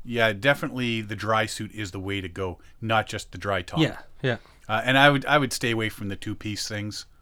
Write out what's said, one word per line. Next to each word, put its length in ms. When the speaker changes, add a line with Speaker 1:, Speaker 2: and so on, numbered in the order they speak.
Speaker 1:
yeah, 300
definitely 680
the 160
dry 300
suit 280
is 180
the 100
way 180
to 80
go, 320
not 260
just 240
the 60
dry 240
top. 180
Speaker 2:
Yeah, 200
yeah. 160
Speaker 1:
Uh, 160
and 140
I 120
would, 180
I 100
would 160
stay 180
away 180
from 200
the 80
two-piece 500
things. 380